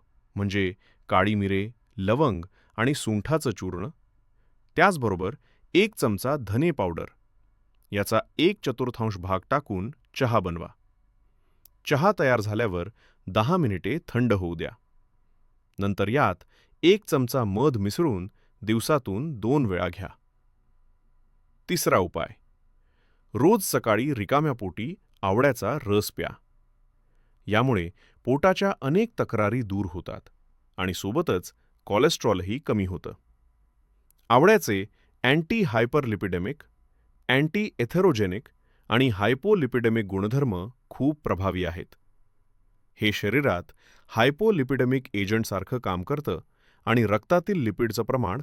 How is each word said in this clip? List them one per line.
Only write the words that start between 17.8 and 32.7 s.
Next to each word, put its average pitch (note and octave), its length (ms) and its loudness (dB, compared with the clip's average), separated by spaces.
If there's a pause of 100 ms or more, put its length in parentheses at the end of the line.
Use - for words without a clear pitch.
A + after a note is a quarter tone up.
दिवसातून A2+ 800 -2
दोन B2+ 260 2
वेळा F2+ 240 -2
घ्या. F2 200 -12 (1600)
तिसरा E3 280 2
उपाय, F2+ 300 -2 (1080)
रोज F#3 300 4
सकाळी A#2+ 520 0
रिकाम्या C3+ 380 0
पोटी G#2+ 420 -8 (260)
आवळ्याचा A#2+ 640 0
रस G#2 260 0
प्या. E2 180 -8 (1160)
यामुळे G#2 420 2 (340)
पोटाच्या F#3+ 480 2 (100)
अनेक F3 380 0
तक्रारी G#2+ 420 0
दूर G2+ 280 -4
होतात - 400 -14 (480)
आणि F#2 160 0
सोबतच G#2 600 -2 (320)
कोलेस्ट्रॉलही G#2+ 760 0
कमी G#2+ 260 -2